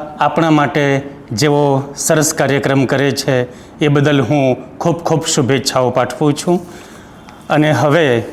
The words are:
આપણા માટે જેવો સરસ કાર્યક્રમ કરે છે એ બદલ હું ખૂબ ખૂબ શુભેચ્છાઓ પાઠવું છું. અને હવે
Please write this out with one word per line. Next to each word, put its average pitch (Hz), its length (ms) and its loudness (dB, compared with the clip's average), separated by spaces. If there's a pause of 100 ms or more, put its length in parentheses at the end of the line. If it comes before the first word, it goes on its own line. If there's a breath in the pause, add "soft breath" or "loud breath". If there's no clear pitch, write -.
(200)
આપણા 156 320 0
માટે 143 500 2 (300)
જેવો 139 640 0
સરસ 156 380 0
કાર્યક્રમ 135 520 0
કરે 139 260 0
છે 135 320 -2 (380 loud breath)
એ 151 60 2
બદલ 143 340 2
હું 131 360 0 (200)
ખૂબ 170 180 0
ખૂબ 160 300 -2
શુભેચ્છાઓ 131 640 0
પાઠવું 131 440 0
છું. 175 260 -2 (920 loud breath)
અને 151 220 2
હવે 139 600 2